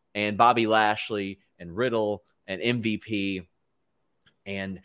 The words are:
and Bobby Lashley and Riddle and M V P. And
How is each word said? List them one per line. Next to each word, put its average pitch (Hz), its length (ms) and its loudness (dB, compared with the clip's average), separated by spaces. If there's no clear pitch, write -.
and 104 220 -2
Bobby 120 280 6
Lashley 107 720 0
and 87 180 -14
Riddle 110 460 -2
and 95 160 -6
M 120 180 0
V 107 160 -2
P. 98 500 -6
And 95 380 -10